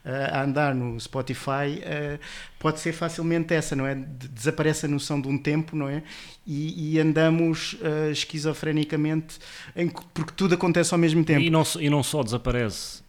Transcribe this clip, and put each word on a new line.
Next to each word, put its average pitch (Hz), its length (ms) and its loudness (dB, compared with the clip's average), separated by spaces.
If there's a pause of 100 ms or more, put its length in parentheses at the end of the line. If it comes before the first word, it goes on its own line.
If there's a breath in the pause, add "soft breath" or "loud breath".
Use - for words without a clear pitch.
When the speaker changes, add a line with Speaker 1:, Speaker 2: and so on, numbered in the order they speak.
Speaker 1:
ah, 135 340 -2
a 135 60 0
andar 143 300 2
no 120 260 -4
Spotify, 135 840 -4
ah, 147 360 -6 (400 loud breath)
pode 156 200 0
ser 170 140 -2
facilmente 165 640 0
essa, 156 200 0
não 135 120 0
é? 139 80 -2
De-, 135 340 -10
desaparece 147 560 0
a 151 40 0
noção 143 320 0
de 131 60 -4
um 139 120 0
tempo, 156 360 0
não 143 140 -2
é? 147 140 -4 (440 loud breath)
E, 156 480 -4
e 156 60 6
andamos, 160 840 4
ah, 151 280 0 (440)
esquizofrenicamente, 156 840 0 (360 loud breath)
em 175 140 0
co-, - 240 -8
porque 160 240 -6
tudo 185 180 4
acontece 170 380 2
ao 175 60 4
mesmo 165 260 6
tempo. 156 160 4
Speaker 2:
E 165 100 4
não 160 140 6
só, - 160 -2
e 147 80 2
não 147 140 4
só 147 200 0
desaparece 120 880 -2